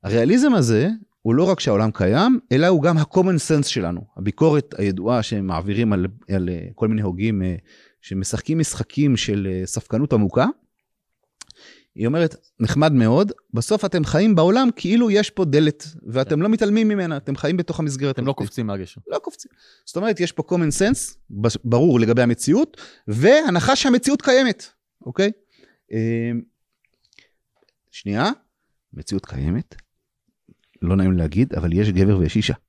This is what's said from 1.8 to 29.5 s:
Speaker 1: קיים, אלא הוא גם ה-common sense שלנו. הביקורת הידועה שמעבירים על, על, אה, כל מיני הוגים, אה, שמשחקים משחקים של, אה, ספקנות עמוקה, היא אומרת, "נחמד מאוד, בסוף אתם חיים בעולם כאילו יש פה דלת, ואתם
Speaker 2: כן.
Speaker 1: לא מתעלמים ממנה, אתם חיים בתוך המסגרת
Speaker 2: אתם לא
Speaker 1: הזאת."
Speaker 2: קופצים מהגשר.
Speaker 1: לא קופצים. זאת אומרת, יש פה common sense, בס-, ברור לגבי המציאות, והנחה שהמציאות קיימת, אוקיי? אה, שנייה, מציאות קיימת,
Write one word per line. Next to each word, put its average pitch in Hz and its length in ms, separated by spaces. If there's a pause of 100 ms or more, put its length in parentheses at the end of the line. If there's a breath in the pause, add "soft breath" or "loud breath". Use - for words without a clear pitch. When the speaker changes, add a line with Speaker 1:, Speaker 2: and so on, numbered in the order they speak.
Speaker 1:
קיים, 151 480 (140)
אלא 143 140
הוא 175 160
גם 165 160
ה-common 160 600
sense 143 80
שלנו. 87 320 (160)
הביקורת 143 640
הידועה 101 440
שמעבירים 101 680
על, 92 140 (280)
על, 92 140
אה, 87 260
כל 110 140
מיני 107 140
הוגים, 98 400
אה, 92 120 (460 soft breath)
שמשחקים 98 580
משחקים 143 580
של, 101 340
אה, 92 160
ספקנות 117 460
עמוקה, 117 340 (1500 soft breath)
היא 104 120
אומרת, 160 300 (240)
"נחמד 147 320
מאוד, 135 400 (220)
בסוף 208 300
אתם 180 200
חיים 196 300
בעולם 196 420
כאילו 226 340
יש 208 200
פה 190 140
דלת, 151 420 (200)
ואתם 131 300
Speaker 2:
כן. 151 40
Speaker 1:
לא 185 80
מתעלמים 220 400
ממנה, 180 280
אתם 139 200
חיים 160 200
בתוך 170 240
המסגרת 135 340
Speaker 2:
אתם 123 120
לא 139 40
Speaker 1:
הזאת." 135 80
Speaker 2:
קופצים 110 280
מהגשר. 98 400
Speaker 1:
לא - 120
קופצים. - 320 (340 soft breath)
זאת - 120
אומרת, 202 240
יש 175 120
פה - 160
common 170 300
sense, - 380 (140)
בס-, 110 340
ברור 123 360
לגבי 117 220
המציאות, 139 540 (320 loud breath)
והנחה 208 680
שהמציאות 269 460
קיימת, 254 440 (400)
אוקיי? 190 240 (640 soft breath)
אה, 117 380 (1600 soft breath)
שנייה, 113 400 (640)
מציאות - 320
קיימת, 82 480 (1080)